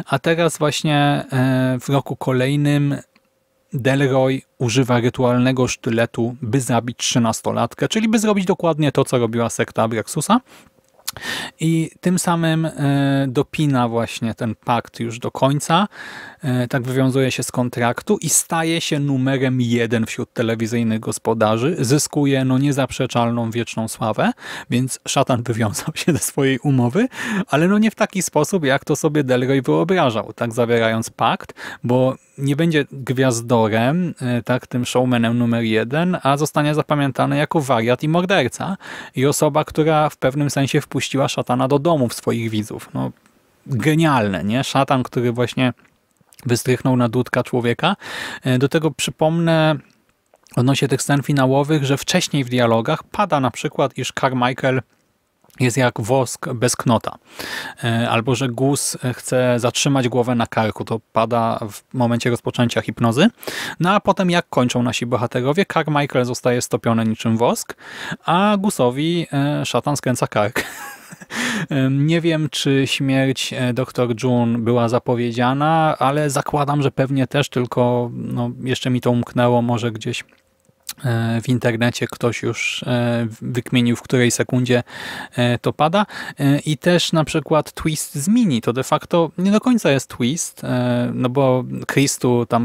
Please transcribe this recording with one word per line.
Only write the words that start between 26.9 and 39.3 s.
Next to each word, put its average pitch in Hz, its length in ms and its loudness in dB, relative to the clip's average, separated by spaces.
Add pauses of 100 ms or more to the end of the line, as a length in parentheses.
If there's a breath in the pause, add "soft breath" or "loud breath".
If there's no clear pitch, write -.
ale, 156 200 2
no, 208 100 2
nie 214 140 2
w - 40 -8
taki 190 260 -2
sposób, 151 440 0
jak 135 200 0
to 151 100 0
sobie 151 280 0
Delroy 127 380 2
wyobrażał, 151 720 0
tak, 120 200 -6
zawierając 113 560 0
pakt, - 440 -2 (300 loud breath)
bo 127 320 2 (220)
nie 139 180 -2
będzie 156 360 2
gwiazdorem, 123 1300 2
e, 123 220 -2
tak, 123 240 -2
tym 123 180 -4
showmanem 120 520 2
numer 117 260 2
jeden, 120 600 0
a 139 140 4
zostanie 147 380 0
zapamiętany 139 600 0
jako 151 240 0
wariat 123 420 2
i 156 40 0
morderca 175 680 0 (380 loud breath)
i 127 100 2
osoba, 147 400 2